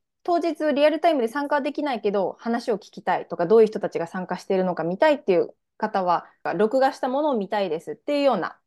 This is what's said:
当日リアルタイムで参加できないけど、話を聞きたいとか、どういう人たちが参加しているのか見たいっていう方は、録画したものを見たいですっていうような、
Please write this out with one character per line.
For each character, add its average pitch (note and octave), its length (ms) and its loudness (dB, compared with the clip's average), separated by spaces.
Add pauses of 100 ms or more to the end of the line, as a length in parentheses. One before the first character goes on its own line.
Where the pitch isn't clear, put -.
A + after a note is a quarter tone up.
(240)
当 E4+ 140 2
日 D4+ 360 -2
リ C#4+ 100 2
ア D4+ 60 6
ル D#4 100 -2
タ E4+ 100 2
イ D#4+ 40 2
ム C4 80 0
で A3+ 60 0
参 C#4+ 200 -6
加 D4 120 0
で D4 120 -4
き D4+ 100 -6
な C#4+ 120 -4
い G#3+ 60 -6
け G3+ 100 -2
ど、 G3 280 -2
話 A#3 340 -4
を G3 40 -2
聞 - 140 -12
き - 120 -18
た F3 160 0
い - 100 -10
と E3+ 80 -10
か、 F3 100 0
ど G3+ 100 6
う A#3 40 10
い A3 40 8
う - 20 6
人 G#3+ 140 -2
た F3 100 -4
ち - 80 -4
が E3 80 -4
参 F3+ 200 -8
加 F3+ 120 -6
し - 60 -18
て G3 100 -2
い - 20 2
る F#3 80 2
の F3+ 100 0
か D#3+ 100 -4
見 F3+ 140 -4
た D#4 120 6
い C#4+ 60 2
っ - 60 -4
て G3 100 2
い F3 60 4
う - 160 0 (220)
方 G3 260 -2
は、 F3 240 0 (300)
録 G#3+ 240 2
画 C4+ 120 4
し - 80 -14
た C4+ 80 -2
も C#4 140 -2
の D4+ 80 0
を B3+ 60 0
見 F#3+ 120 -4
た G#3 120 -2
い F#3+ 100 -2
で E3 100 -4
す - 120 -10
っ A3 40 -14
て D4 220 -4
い - 20 0
う C#4+ 40 2
よ B3+ 100 4
う F#3+ 40 -2
な、 - 280 -6